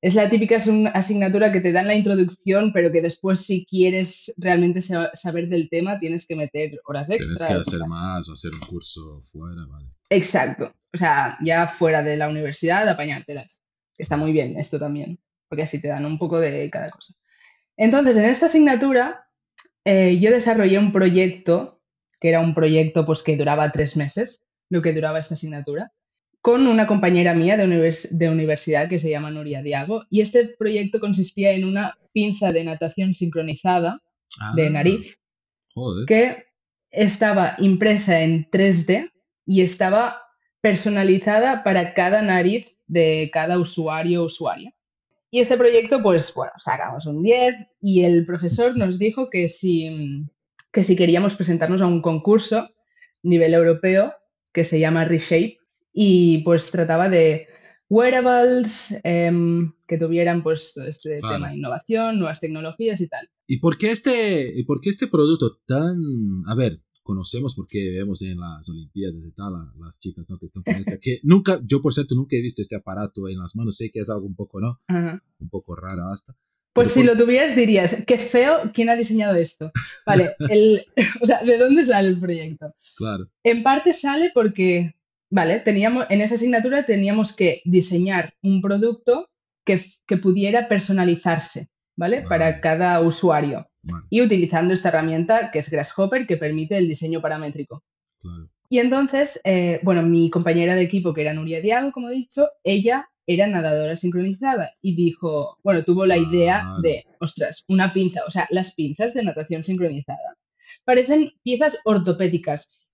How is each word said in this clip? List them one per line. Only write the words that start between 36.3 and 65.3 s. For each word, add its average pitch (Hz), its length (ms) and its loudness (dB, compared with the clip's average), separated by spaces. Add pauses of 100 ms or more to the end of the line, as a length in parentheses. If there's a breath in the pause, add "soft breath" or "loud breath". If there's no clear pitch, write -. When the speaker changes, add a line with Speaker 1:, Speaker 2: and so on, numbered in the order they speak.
Speaker 1:
estaba 202 680 0
impresa 196 640 2
en 160 280 0
tres 190 360 2
D 254 240 0 (360)
y 190 160 4
estaba 196 580 0 (400)
personalizada 208 1000 2
para 180 320 0
cada 196 280 2
nariz 196 540 0 (100)
de 160 460 2
cada 165 260 0
usuario 170 640 -2
o 165 40 -2
usuaria. 156 460 -8 (580)
Y 240 100 0
este 240 160 2
proyecto, 240 460 4
pues, 180 320 2
bueno, - 240 -8
sacamos - 480 -6
un 151 160 -6
diez 247 320 4 (260)
y 190 220 4
el 170 240 4
profesor 180 500 -2
nos 185 220 -2
dijo 220 320 -2
que 175 180 0
si, 160 800 -4 (460)
que 196 100 2
si 185 140 4
queríamos 180 400 4
presentarnos 170 460 0
a 185 40 4
un 170 160 2
concurso 202 640 2 (540 soft breath)
nivel 165 320 4
europeo 185 580 4 (400)
que 165 120 0
se 160 160 0
llama 160 260 2
Reshape 170 520 0 (360)
y, 180 500 6
pues, 170 260 2
trataba 170 380 0
de 160 380 2 (420 soft breath)
wearables, 247 1160 2
em, 170 680 0 (140)
que 165 120 -4
tuvieran, 170 440 0
pues, 156 320 -4
todo 131 120 -14
este 151 340 -12
Speaker 2:
Claro. 110 160 -6
Speaker 1:
tema - 140 -6
de 143 60 -12
innovación, 214 600 -4
nuevas 156 220 -4
tecnologías 165 600 -6
y 170 80 -4
tal. - 200 -14 (180)
Speaker 2:
¿Y 127 120 -4
por 156 200 0
qué 214 120 -2
este, 220 640 -2
y 123 100 -6
por 135 160 -4
qué 202 100 -4
este 202 160 -6
producto 151 600 0